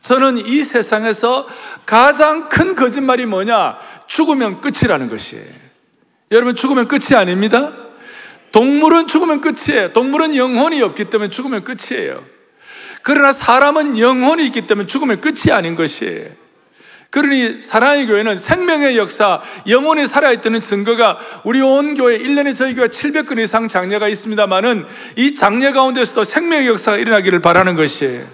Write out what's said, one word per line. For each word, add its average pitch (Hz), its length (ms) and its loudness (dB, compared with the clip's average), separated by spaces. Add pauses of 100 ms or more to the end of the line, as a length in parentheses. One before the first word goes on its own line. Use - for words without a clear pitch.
저는 254 440 0
이 269 180 -2
세상에서 226 840 -2 (400)
가장 294 640 4
큰 - 260 0
거짓말이 254 500 0
뭐냐? 196 540 0 (260)
죽으면 269 560 0
끝이라는 156 480 -2
것이에요. - 560 -14 (680)
여러분, 240 240 2
죽으면 254 320 0
끝이 277 280 2
아닙니다. 214 580 2 (800)
동물은 302 560 4
죽으면 311 340 0
끝이에요. 277 520 -2
동물은 294 420 0
영혼이 262 460 0
없기 202 240 -2
때문에 208 260 -4
죽으면 254 320 -8
끝이에요. 90 600 -10 (800)
그러나 277 320 2
사람은 285 640 2
영혼이 262 480 2
있기 226 220 -6
때문에 202 180 -2
죽으면 254 360 -4
끝이 311 300 0
아닌 170 240 0
것이에요. 147 540 -6 (800)
그러니 269 540 -2
사랑의 269 420 2
교회는 214 320 0
생명의 302 600 0
역사, 202 440 0 (260)
영혼이 285 380 2
살아있다는 254 560 0
증거가, 208 560 0 (280)
우리 254 160 0
온 277 340 2
교회, 247 200 6
일 254 200 -2
년에 285 180 0
저희 254 220 -2
교회 240 140 0
칠백 294 380 -4
건 240 120 -4
이상 226 280 -2
장례가 202 400 -2
있습니다마는 208 800 -2 (300)
이 277 180 0
장례 247 380 2
가운데서도 254 540 0
생명의 311 420 0
역사가 214 300 0
일어나기를 196 440 2
바라는 175 340 4
것이에요. 143 580 -4